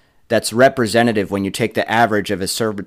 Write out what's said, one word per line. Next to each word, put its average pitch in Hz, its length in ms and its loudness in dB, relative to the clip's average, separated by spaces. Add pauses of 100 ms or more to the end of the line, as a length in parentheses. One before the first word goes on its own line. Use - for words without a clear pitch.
(260)
that's - 260 -2
representative 113 800 2
when 98 140 -2
you 95 80 -4
take - 220 -4
the - 140 -2
average 104 440 2
of 90 80 -4
a 92 80 -4
cer-, 110 260 -4 (120)